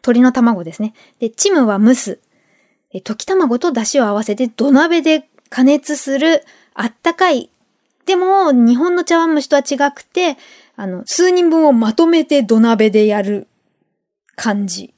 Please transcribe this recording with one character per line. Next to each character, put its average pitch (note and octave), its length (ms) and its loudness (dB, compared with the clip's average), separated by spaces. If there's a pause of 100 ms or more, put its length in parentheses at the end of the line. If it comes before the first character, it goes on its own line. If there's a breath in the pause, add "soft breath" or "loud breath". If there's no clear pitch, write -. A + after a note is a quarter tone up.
鳥 A#3+ 200 2
の B3+ 100 6
卵 A#3 320 0
で E3 100 -14
す - 80 -12
ね。 G#3+ 140 -6 (240 soft breath)
で、 A3+ 120 -4
チ G4+ 200 -2
ム D4+ 160 2
は G3+ 140 0
蒸 A#3 160 4
す。 - 240 -10 (720)
え G3 60 -12
ー、 F#3+ 40 -16
溶 G#3+ 140 -10
き - 80 -14
卵 D#4+ 340 0
と E4 140 -2
出 A#3 120 -2
汁 C4 200 0
を - 20 -2
合 G#3 80 -2
わ G#3 80 -4
せ G#3 140 -6
て B3 100 -2
土 B3+ 240 -2
鍋 D#4+ 320 2
で D#4 260 -2 (220)
加 B3+ 140 -2
熱 C#4+ 320 0
す C4+ 200 -6
る、 D#4 280 0 (280 soft breath)
あ - 140 -8
っ A3+ 160 -8
た E4+ 100 0
か F4+ 200 0
い。 B3+ 180 -4 (560)
で F#4+ 100 0
も、 F#4 360 2
日 A#3+ 240 4
本 F4 200 0
の F4 80 -2
茶 E4+ 140 0
碗 E4 160 0
蒸 D4+ 60 0
し C4+ 80 -10
と D4 80 2
は C#4+ 60 2
違 C#4+ 300 -4
く - 100 -20
て、 F4 340 -4 (400 soft breath)
あ G#3+ 100 -12
の、 F#3 200 -10
数 F4+ 240 0
人 F4+ 180 2
分 D#4+ 180 2
を D4 60 4
ま A3+ 220 0
と E4 120 2
め E4 200 2
て C#4+ 160 2
土 A3 180 2
鍋 A3 300 2
で G#3+ 160 2
や G#3 160 -2
る G3+ 260 -6 (880)
感 G3+ 300 -4
じ。 F3+ 320 -12